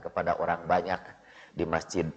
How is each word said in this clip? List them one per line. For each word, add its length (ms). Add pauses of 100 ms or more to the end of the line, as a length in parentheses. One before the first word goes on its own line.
kepada 320
orang 320
banyak 320 (560)
di 80
masjid, 400 (120)